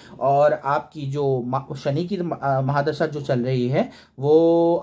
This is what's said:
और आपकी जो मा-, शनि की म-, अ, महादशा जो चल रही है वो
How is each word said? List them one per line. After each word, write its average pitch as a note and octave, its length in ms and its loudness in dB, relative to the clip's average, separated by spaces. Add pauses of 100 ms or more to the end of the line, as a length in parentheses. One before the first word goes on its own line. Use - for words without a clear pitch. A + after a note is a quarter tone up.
(200)
और C#3+ 340 4
आपकी D3 540 -4
जो C3+ 340 -2
मा-, C3 340 -6
शनि D3 300 -4
की F#3+ 120 -6
म-, F3 140 -4
अ, C3+ 300 -2
महादशा D3 440 0
जो D3 160 -6
चल C3+ 180 -2
रही B2 300 0
है E3+ 200 0 (300)
वो E3 640 4